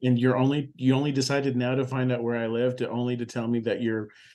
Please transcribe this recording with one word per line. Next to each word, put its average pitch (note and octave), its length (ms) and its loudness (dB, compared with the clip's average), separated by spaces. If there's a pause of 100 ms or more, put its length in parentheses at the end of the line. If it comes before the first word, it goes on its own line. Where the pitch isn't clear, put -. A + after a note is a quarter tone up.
and B2 160 4
you're B2+ 160 4
only, C#3 400 0
you C3 200 2
only C#3+ 180 0
decided C#3 420 0
now B2 200 0
to C3+ 100 0
find B2+ 260 0
out A#2+ 120 -2
where A#2 120 -2
I A#2 120 -2
live B2 280 0
to B2 140 -4
only B2 260 -2
to A#2+ 100 -6
tell A2+ 220 -6
me A#2+ 140 0
that A2+ 200 -2
you're, A2 280 -2 (260)